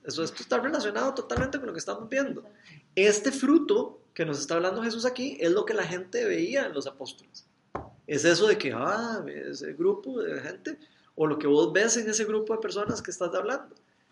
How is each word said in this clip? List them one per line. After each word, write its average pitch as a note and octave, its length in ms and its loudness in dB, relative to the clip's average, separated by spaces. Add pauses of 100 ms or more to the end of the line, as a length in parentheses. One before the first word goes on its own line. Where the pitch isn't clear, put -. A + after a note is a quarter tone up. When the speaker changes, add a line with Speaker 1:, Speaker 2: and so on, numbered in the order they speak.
Speaker 1:
Eso, C#3 180 -4
esto - 200 -8
está B3 160 0
relacionado B3+ 560 -2
totalmente B3+ 420 -2
con C4+ 80 -8
lo G#3 80 -6
que E3 60 -10
estamos G#3 280 -8
viendo. C4+ 340 -2
Speaker 2:
Exacto. - 180 -20 (360)
Speaker 1:
Este G#3 360 6
fruto C4+ 680 4 (120)
que E3+ 100 -4
nos D3 160 -2
está - 160 -4
hablando F#3 280 0
Jesús A3+ 200 -4
aquí B3 360 -4
es E3+ 120 4
lo G3+ 140 2
que A3 80 0
la G3+ 100 0
gente F#3 420 -4
veía G3+ 420 0
en F3 80 -8
los C3+ 100 -2
apóstoles. - 640 -14 (580)
Es D3 180 -2
eso E3+ 220 6
de G#3 140 4
que, C#3 120 -2
ah, G3 560 -2
ese D3 460 -10
grupo G3+ 480 0
de D#3+ 200 -4
gente, G3 360 -10 (380)
o D#3 100 2
lo D3 140 0
que D3+ 80 0
vos D3+ 260 6
ves A3+ 240 4
en A3 100 -2
ese A3 180 0
grupo G#3+ 280 -2
de A3 60 -2
personas G#3 420 -4
que - 80 -10
estás E3+ 240 -4
hablando. G#3 400 -4 (380)